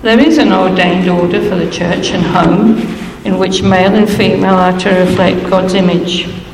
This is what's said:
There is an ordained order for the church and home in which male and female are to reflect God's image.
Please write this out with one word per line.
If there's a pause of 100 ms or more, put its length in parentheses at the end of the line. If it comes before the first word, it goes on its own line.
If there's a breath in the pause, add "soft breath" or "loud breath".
There
is
an
ordained
order
for
the
church
and
home (380 loud breath)
in
which
male
and
female
are
to
reflect
God's
image. (260)